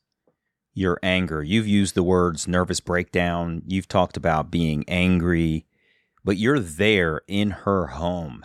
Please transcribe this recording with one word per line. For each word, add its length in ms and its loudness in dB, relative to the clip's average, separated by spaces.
your 280 0
anger? 420 0
You've 240 0
used 280 2
the 80 4
words 440 2
nervous 340 0
breakdown. 840 -2
You've 220 -4
talked 300 0
about 340 0
being 360 0
angry, 760 2
but 140 0
you're 220 0
there 680 0
in 240 -2
her 360 0
home. 580 -6